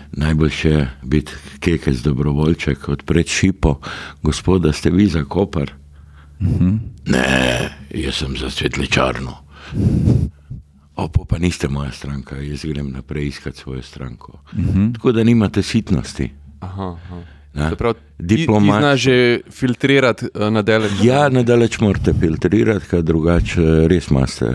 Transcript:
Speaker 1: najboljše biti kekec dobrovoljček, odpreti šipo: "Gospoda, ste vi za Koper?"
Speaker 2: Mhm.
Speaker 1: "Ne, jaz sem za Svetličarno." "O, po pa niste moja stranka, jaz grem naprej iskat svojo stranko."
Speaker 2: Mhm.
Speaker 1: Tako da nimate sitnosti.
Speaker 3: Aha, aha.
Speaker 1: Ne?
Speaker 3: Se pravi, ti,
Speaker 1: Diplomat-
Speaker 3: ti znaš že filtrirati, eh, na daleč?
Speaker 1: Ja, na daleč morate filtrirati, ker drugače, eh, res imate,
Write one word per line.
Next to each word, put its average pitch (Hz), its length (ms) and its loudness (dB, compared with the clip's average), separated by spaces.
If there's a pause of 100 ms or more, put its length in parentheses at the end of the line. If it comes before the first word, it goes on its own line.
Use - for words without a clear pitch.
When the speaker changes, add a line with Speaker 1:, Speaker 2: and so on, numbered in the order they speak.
Speaker 1:
najboljše 78 640 0 (260)
biti 69 320 -2 (240)
kekec 76 420 0
dobrovoljček, 71 920 -2
odpreti 71 440 -2
šipo: 85 480 0 (400)
"Gospoda, 80 520 0
ste - 180 -2
vi 98 180 4
za 80 160 -2
Koper?" 80 480 -4 (640)
Speaker 2:
Mhm. 92 400 0 (280)
Speaker 1:
"Ne, 64 220 0 (640)
jaz 65 280 -6
sem 67 200 -6
za 64 140 -8
Svetličarno." 65 840 -4 (1600)
"O, - 140 -6
po - 160 0
pa - 140 -4
niste 85 300 0
moja 69 240 -6
stranka, 69 460 -10
jaz 71 260 -8
grem 73 260 -6
naprej 67 380 -8
iskat 69 280 -10
svojo 65 260 -12
stranko." - 580 -16 (120)
Speaker 2:
Mhm. 95 400 0
Speaker 1:
Tako 120 200 0
da 113 120 2
nimate 110 380 4
sitnosti. 76 680 -2 (280)
Speaker 3:
Aha, 92 420 -10
aha. 87 220 -16 (300)
Speaker 1:
Ne? 73 180 -2
Speaker 3:
Se 101 60 -4
pravi, 117 180 0 (240)
ti, - 80 -10
Speaker 1:
Diplomat- 107 360 4 (100)
Speaker 3:
ti 104 80 4
znaš 143 200 2
že 127 160 4 (320)
filtrirati, 131 800 0
eh, 104 220 -2
na 110 120 2
daleč? 107 380 2
Speaker 1:
Ja, 131 280 4
na 127 160 2
daleč 117 340 2
morate 95 360 2
filtrirati, 90 760 2
ker 87 140 0
drugače, 82 600 2
eh, 80 260 6
res 85 200 2
imate, 65 480 0